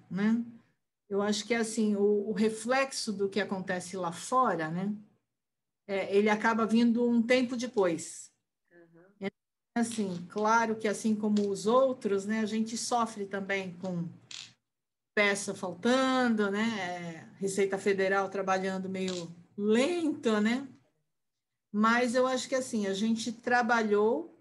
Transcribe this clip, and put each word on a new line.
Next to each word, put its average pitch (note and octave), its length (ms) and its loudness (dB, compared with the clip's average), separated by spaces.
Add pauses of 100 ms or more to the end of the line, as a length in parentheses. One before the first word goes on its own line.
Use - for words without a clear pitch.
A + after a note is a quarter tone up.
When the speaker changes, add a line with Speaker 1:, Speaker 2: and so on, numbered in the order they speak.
(100)
Speaker 1:
né? A3 320 2 (640)
Eu G3 140 -2
acho G#3 240 -2
que, - 80 -2
assim, A3 420 0
o, G3+ 360 2
o - 20 0
reflexo A3 800 0
do G3 160 -2
que G3+ 140 -2
acontece F#3 560 -6
lá F3 120 -4
fora, F3+ 600 0
né? F#3+ 260 -4 (880)
É, G3 300 0
ele G#3 140 6
acaba A3 340 2
vindo A#3 420 4
um A#3+ 160 4
tempo B3+ 340 2
depois. F#3+ 760 -2 (400)
Speaker 2:
Uhum. F3 540 -14
Speaker 1:
É, G3 40 -6 (440)
assim, G3 560 -2
claro A3 460 2
que, A3 120 -2
assim G#3+ 260 0
como G#3 340 2
os F#3+ 180 -4
outros, A#3+ 580 2
né, A3 160 -2
a A3 60 0
gente A3 300 -4
sofre A#3 500 -2
também F#3+ 520 -6
com F3 300 -4 (1040)
peça G3+ 400 0
faltando, A#3+ 960 0
né? G#3 160 0 (140)
É, F3 480 -8 (100)
Receita G3 400 0
Federal F#3+ 520 0
trabalhando F#3+ 580 -2
meio F#3 420 -6 (260)
lento, A#3+ 840 0
né? A#3+ 260 0 (1040)
Mas A#3 420 4
eu B3+ 120 4
acho B3+ 220 -2
que, C#4 60 -4
assim, A#3+ 320 -2
a G3 80 -2
gente A3+ 380 -2
trabalhou A3+ 960 2 (120)